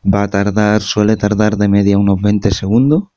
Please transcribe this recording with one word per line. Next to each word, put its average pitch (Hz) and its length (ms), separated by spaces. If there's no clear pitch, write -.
Va 101 200
a 101 40
tardar, 104 540
suele 104 340
tardar 104 400
de 101 140
media 101 280
unos 101 240
veinte 104 300
segundos. 131 540